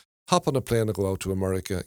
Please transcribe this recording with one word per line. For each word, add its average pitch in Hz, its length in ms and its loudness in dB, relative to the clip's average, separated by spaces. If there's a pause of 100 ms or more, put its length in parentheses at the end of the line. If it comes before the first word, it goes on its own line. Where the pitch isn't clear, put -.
(280)
hop 180 180 4
on 143 80 2
a 131 60 2
plane 117 220 2
and 107 120 -2
go 95 160 0
out 95 100 -4
to 95 120 -2
America. 95 540 -2